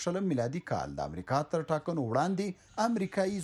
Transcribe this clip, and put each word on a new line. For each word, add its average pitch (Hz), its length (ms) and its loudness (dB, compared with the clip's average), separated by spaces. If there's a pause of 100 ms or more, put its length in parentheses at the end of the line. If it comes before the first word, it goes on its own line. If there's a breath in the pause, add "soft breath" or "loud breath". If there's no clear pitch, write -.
شلم 185 260 2
میلادي 131 400 0
کال 71 280 -2
د 73 120 -4
امریکا 127 320 0 (100)
تر 160 200 -2
ټاکنو 151 340 0
وړاندې 180 800 0
امریکایي 196 560 0